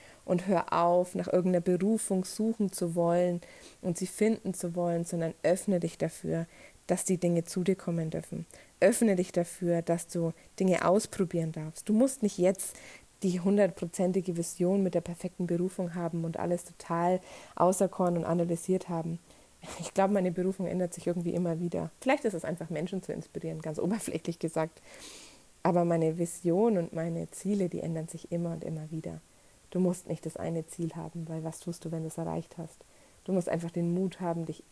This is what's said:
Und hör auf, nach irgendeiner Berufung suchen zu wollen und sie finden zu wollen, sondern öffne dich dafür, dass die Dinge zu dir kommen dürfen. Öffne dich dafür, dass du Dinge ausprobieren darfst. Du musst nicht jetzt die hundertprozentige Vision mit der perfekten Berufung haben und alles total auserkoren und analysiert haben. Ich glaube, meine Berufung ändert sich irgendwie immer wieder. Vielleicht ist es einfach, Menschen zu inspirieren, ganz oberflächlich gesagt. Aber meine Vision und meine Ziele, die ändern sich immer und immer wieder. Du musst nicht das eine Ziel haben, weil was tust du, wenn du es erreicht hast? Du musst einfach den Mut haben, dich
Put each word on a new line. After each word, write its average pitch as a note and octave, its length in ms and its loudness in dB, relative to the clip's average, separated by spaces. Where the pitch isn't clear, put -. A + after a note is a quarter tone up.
Und F3+ 220 0
hör - 260 2
auf, F3 420 4
nach F3+ 140 -2
irgendeiner F3+ 320 4
Berufung F#3 640 2
suchen G#3+ 480 0
zu E3+ 220 -2
wollen F3 460 4
und F3+ 180 -2
sie F#3 80 -2
finden G#3+ 480 0
zu F3 220 -4
wollen, E3+ 280 0
sondern E3 380 -2
öffne F3+ 380 2
dich E3 180 -4
dafür, E3 480 -2
dass F3+ 180 0
die F#3 140 2
Dinge E3+ 260 2
zu F3+ 200 -4
dir F#3+ 100 4
kommen E3 360 -2
dürfen. E3 360 -8
Öffne G#3 360 6
dich F3+ 160 0
dafür, F3 500 0
dass E3+ 260 0
du E3 240 -2
Dinge F#3 280 4
ausprobieren F3 640 2
darfst. D#3 360 -10
Du G#3 40 2
musst B3+ 300 4
nicht G#3 160 0
jetzt F3+ 380 2
die F3+ 180 2
hundertprozentige F#3 960 2
Vision F3+ 460 2
mit F3+ 120 0
der E3+ 60 4
perfekten F3 460 -6
Berufung F3 480 -2
haben E3 300 -2
und E3 140 -4
alles F3 260 -2
total F3 560 0
auserkoren F3+ 640 4
und E3 80 0
analysiert F3 640 0
haben. E3 300 -4
Ich - 160 -10
glaube, G3 200 4
meine F3+ 180 2
Berufung F#3 340 -2
ändert F3 260 -2
sich - 140 -8
irgendwie F3 280 -2
immer E3+ 260 0
wieder. E3+ 300 -4
Vielleicht D4 240 0
ist G#3+ 100 0
es E3 100 -6
einfach, E3 240 -6
Menschen F3+ 340 -4
zu - 100 -8
inspirieren, D#3+ 500 -8
ganz D#3 160 -6
oberflächlich - 600 -2
gesagt. D#3+ 420 -4
Aber F3 220 4
meine E3 340 2
Vision F3+ 580 2
und E3+ 160 -2
meine E3 380 -4
Ziele, G3 380 0
die - 120 -4
ändern D#3+ 280 -4
sich - 240 -12
immer E3+ 200 -2
und D#3+ 120 -8
immer D#3 260 -6
wieder. E3 300 -8
Du - 80 -2
musst F3+ 300 0
nicht E3+ 180 -6
das D#3+ 100 -8
eine E3 300 -4
Ziel E3 300 -6
haben, E3 320 -8
weil D#3+ 160 -6
was D#3+ 160 -8
tust - 240 -10
du, D#3+ 80 -6
wenn E3 100 -4
du D#3+ 60 -6
es D#3 100 -10
erreicht E3 400 -6
hast? D#3+ 180 -12
Du F#3 80 -2
musst F3+ 160 2
einfach E3+ 220 -2
den E3+ 240 0
Mut F#3 260 -2
haben, E3+ 260 -2
dich - 260 -10